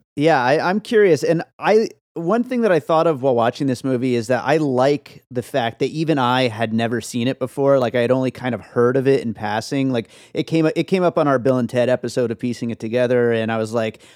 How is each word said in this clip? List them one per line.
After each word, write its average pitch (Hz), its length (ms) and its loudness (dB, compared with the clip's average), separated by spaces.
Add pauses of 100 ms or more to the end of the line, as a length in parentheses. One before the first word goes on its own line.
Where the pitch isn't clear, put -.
(160)
Yeah, 147 260 2
I, 135 280 2
I'm 208 100 0
curious. 208 440 2
And 160 200 0 (160)
I, 202 300 2 (260)
one 185 280 -2
thing 247 180 -4
that 214 100 2
I 160 80 4
thought 160 260 2
of 151 160 0
while 131 140 2
watching 120 320 0
this 127 160 -4
movie 131 320 -2
is 117 100 -2
that 117 180 -2
I 147 140 2
like 139 720 0
the 123 140 -6
fact 117 340 -4
that 135 140 -2
even 156 260 -2
I 127 300 2
had 110 260 -4
never 113 260 -2
seen 120 280 -4
it 135 100 -4
before. 139 400 0
Like, 120 160 0
I 127 60 0
had 120 100 2
only 131 220 0
kind 123 240 -6
of 98 60 -8
heard 123 360 0
of 131 100 0
it 135 140 4
in 113 140 -6
passing. 117 560 -4
Like, 120 180 -4 (240)
it 156 120 -4
came, 165 200 0 (100)
it 165 100 -2
came 190 180 0
up 170 160 0
on 151 80 2
our 135 100 2
Bill 127 220 2
and 117 100 -2
Ted 120 200 0
episode 123 420 -2
of 113 80 -8
Piecing 120 320 -6
It 110 80 -10
Together, 120 520 0
and 113 200 0
I 113 80 -2
was 107 120 -4
like, 110 300 -4 (140)